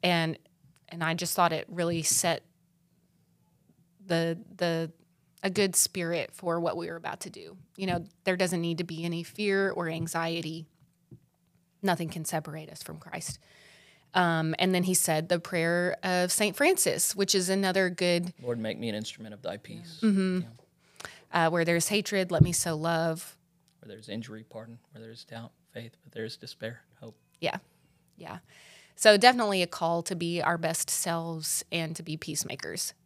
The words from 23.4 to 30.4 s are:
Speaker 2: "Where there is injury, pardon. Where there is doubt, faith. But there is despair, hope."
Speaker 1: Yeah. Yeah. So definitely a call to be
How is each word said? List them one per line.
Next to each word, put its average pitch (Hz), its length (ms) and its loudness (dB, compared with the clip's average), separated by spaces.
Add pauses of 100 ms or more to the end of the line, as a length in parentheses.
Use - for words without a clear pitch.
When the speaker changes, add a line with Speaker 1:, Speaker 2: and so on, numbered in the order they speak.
Speaker 2:
"Where - 80 -20
there 104 120 -16
is 110 100 -20
injury, 110 400 -8
pardon. 113 300 -16 (120)
Where 110 120 -18
there 113 80 -18
is 117 140 -20
doubt, 117 260 -14 (200)
faith. 117 320 -14
But - 100 -20
there 110 120 -6
is 113 120 -10
despair, - 440 -12 (180)
hope." 113 160 -18 (240)
Speaker 1:
Yeah. - 180 -2 (600)
Yeah. 170 220 -14 (560)
So 214 200 8
definitely 214 460 6
a 175 60 2
call 170 340 -2
to 180 140 -6
be 170 260 -2